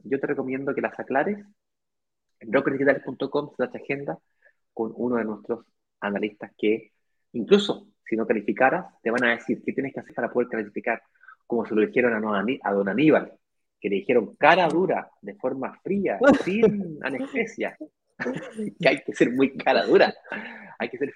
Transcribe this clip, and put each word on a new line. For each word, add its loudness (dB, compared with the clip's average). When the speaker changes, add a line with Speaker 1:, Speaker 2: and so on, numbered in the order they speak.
Speaker 1:
yo -2
te -4
recomiendo -4
que -4
las -4
aclares -2
en -16
brokersdigitales 0
punto -8
com -4
slash -4
agenda -8
con -4
uno -2
de -2
nuestros -8
analistas -4
que, 0
incluso 2
si -6
no 0
calificaras, 0
te -2
van 0
a 4
decir -4
qué -4
tienes -6
que -10
hacer -14
para -4
poder 0
calificar, -6
como -2
se -4
lo 4
dijeron 2
a, -2
don -2
Aní-, -2
a 0
don 2
Aníbal, 4
que -4
le 0
dijeron 0
cara 6
dura, 0
de -12
forma -6
fría, -2
Speaker 2:
<laughs> 6
Speaker 1:
sin 0
anestesia, -6
<laughs> -8
que 4
hay 2
que -6
ser 2
muy 2
cara 2
dura, 6
hay -6
que -12
ser -6